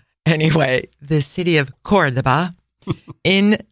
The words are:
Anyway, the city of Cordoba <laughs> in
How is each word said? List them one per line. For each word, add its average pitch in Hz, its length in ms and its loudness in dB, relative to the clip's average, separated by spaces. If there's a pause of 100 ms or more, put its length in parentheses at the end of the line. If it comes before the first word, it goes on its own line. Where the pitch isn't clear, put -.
(260)
Anyway, 151 640 0 (120)
the 147 220 -2
city 170 340 -2
of 139 160 -2 (120)
Cordoba 151 680 0 (340)
<laughs> - 380 -10
in 196 320 2 (160)